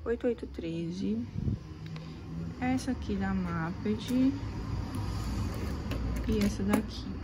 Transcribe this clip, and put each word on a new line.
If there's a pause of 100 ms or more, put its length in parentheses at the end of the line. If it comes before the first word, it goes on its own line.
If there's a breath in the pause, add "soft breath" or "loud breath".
Oito
oito
treze. (1400 loud breath)
Essa
aqui
da
Mapped. (2000)
E
essa
daqui. (180)